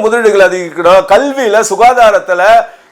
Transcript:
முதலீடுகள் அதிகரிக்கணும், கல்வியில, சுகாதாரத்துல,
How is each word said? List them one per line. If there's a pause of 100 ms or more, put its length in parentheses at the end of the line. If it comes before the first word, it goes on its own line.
முதலீடுகள்
அதிகரிக்கணும்,
கல்வியில,
சுகாதாரத்துல, (500)